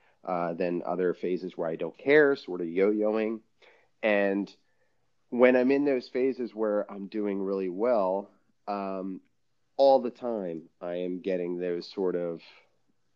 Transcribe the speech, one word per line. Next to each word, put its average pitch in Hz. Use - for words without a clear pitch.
uh, 87
then 87
other 90
phases 90
where 82
I 82
don't 80
care, 139
sort 90
of 85
yo-yoing. 107
And 101
when 127
I'm 127
in 143
those 131
phases 123
where 107
I'm 98
doing 101
really 95
well, 98
um, 95
all 135
the 120
time 98
I 87
am 90
getting 87
those 87
sort 92
of 85